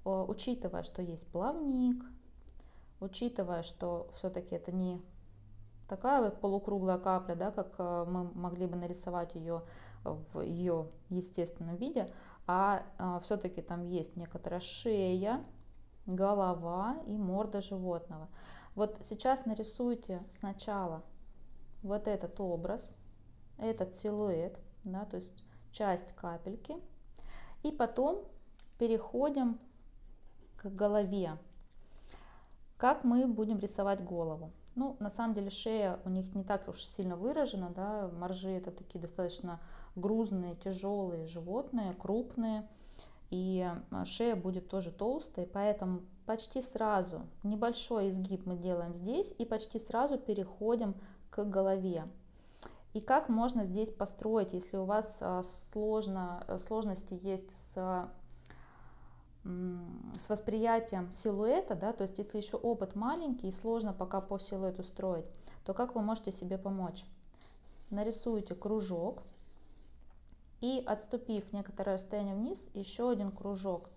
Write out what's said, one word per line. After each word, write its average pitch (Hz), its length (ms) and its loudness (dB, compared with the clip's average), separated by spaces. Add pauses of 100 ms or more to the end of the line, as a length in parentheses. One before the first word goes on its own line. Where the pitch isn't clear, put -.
о, 190 240 2
учитывая, 214 560 -2
что - 180 -6
есть 165 260 -4
плавник, 254 760 4 (960)
учитывая, 190 640 0
что 175 500 -2
всё-таки 180 420 -4
это 170 160 -4
не 185 300 2 (840)
такая 254 340 6
вот 208 180 2
полукруглая 196 600 4
капля, 185 360 4
да, 185 160 2
как, 190 260 -2
э, 175 300 2
мы 180 180 2 (100)
могли 175 320 0
бы 175 80 -2
нарисовать 175 600 -2
её 165 280 -2 (400)
в 156 380 -4
её 170 460 2 (220)
естественном 175 640 -2
виде, 240 380 0 (320)
а, 190 380 6 (140)
а, 180 220 0
всё-таки 180 420 0
там 175 220 -4
есть 175 320 0
некоторая 170 440 -4
шея, 196 840 4 (640)
голова 185 920 4 (100)
и 214 100 -2
морда 202 440 2
животного. 170 680 -4 (460)
Вот 208 260 2
сейчас 254 440 2
нарисуйте 220 840 0
сначала 196 720 -2 (800)
вот 208 260 0
этот 190 320 0
образ, 180 580 -2 (600)
этот 220 380 0
силуэт, 196 640 2 (240)
да, 190 220 -4
то 202 100 -6
есть - 280 -8 (340)
часть 185 360 2
капельки, 190 600 -6 (880)
и 302 80 2
потом 277 540 4 (540)
переходим 240 800 4 (960)
к - 140 -8
голове. 196 680 4 (1400)
Как 262 260 6
мы 247 240 8
будем 214 320 4
рисовать 196 440 2
голову? 165 480 -2 (240)
Ну, 247 240 0
на 208 100 0
самом 233 260 2
деле 196 140 0
шея 208 560 2
у 185 40 0
них 185 260 0
не 196 80 0
так 196 240 0
уж - 160 -8
сильно 185 320 -2
выражена, 208 540 2
да, 196 440 -2
моржи — 185 360 -2
это 185 220 -2
такие - 280 -10
достаточно 175 600 -4 (360)
грузные, 190 600 2
тяжёлые 190 720 -2
животные, 190 640 -2
крупные, 220 720 0 (640)
и, 185 380 2 (240)
а, 185 140 0
шея 233 300 4
будет 180 340 -2
тоже 185 220 0
толстой, 240 540 0
поэтому 202 560 2 (240)
почти 220 360 0
сразу 208 600 2 (220)
небольшой 214 640 4
изгиб 185 360 0
мы 185 100 0
делаем 175 400 0
здесь 240 420 0
и - 80 0
почти 220 340 -2
сразу 254 380 4
переходим 208 800 2 (340)
к - 140 -2
голове. 190 640 4 (920)
И - 20 0
как 269 300 6
можно 233 340 4
здесь 208 280 2
построить, 202 600 2
если 180 240 -2
у 190 80 0
вас, 214 360 2
а, 185 220 0
сложно, 190 1040 0
э, 185 100 -2
сложности 202 640 -2
есть 190 340 -2
с, 185 540 -2 (1400)
м, 180 720 -4
с - 120 -4
восприятием 214 840 2
силуэта, 220 640 4
да, 190 180 0
то 220 80 -4
есть 190 160 -2
если 208 220 -2
ещё - 180 -2
опыт 220 380 0
маленький 247 540 0
и - 20 0
сложно 220 420 0
пока 190 260 0
по 196 200 -2
силуэту 190 420 -2
строить, 180 440 -2 (380)
то 190 120 -2
как 247 180 2
вы 226 80 2
можете 214 300 0
себе 185 260 -2
помочь? 190 480 -2 (840)
Нарисуйте 214 640 0
кружок 196 640 0 (1400)
и, 247 280 2
отступив 214 640 -2
некоторое 202 400 -2
расстояние 196 420 -2
вниз, 247 380 -2
ещё 240 360 0
один 202 200 2
кружок, 190 680 -2